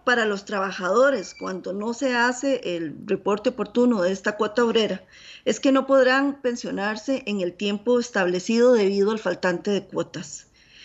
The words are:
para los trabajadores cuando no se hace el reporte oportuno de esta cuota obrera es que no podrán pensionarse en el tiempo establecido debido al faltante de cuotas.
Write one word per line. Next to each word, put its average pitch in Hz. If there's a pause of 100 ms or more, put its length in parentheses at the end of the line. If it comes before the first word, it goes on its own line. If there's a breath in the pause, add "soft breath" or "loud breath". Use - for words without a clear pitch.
para 240
los 202
trabajadores 196
cuando 185
no 208
se 247
hace 247
el 160 (120)
reporte 202
oportuno 240
de 185
esta 202
cuota 214
obrera 220 (400 loud breath)
es -
que 277
no 269
podrán 269
pensionarse 226
en 202
el 175
tiempo 208
establecido 226
debido 196
al 226
faltante 180
de 190
cuotas. - (400 loud breath)